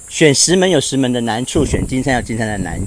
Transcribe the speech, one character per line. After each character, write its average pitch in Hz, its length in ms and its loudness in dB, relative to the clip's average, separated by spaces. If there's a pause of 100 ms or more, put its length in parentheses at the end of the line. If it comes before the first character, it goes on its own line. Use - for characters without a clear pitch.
选 151 260 4
石 165 220 2
门 190 120 2
有 160 120 2
石 - 160 -4
门 131 160 0
的 123 80 0
难 117 260 -2
处， 156 180 0
选 143 220 -2
金 127 160 -4
山 127 140 0
有 117 60 -2
金 110 140 -6
山 113 120 -2
的 104 100 -4
难 85 280 -6